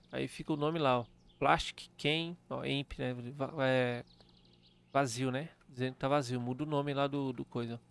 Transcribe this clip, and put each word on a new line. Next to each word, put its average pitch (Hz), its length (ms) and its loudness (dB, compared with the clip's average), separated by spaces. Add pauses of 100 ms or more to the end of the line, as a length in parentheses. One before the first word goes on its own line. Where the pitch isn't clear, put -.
(120)
aí 131 160 -2
fica - 260 -6
o 151 40 0
nome 151 220 0
lá, 127 200 4
ó. 117 60 -2 (320)
Plastic - 600 2
Can, 165 380 0 (140)
ó, 131 120 -4
Amp, 139 360 -4
né? 127 160 -2 (220)
Va-, 139 240 -4
é, 127 460 2 (840)
vazio, 127 400 2
né? 139 180 -4 (180)
Dizendo 127 260 -2
que - 60 -20
tá 135 80 0
vazio. 131 320 2
Muda 127 240 -2
o 151 40 -2
nome 143 260 0
lá 139 140 2
do, 139 260 -2
do 131 100 -6
coisa. 117 360 -6 (120)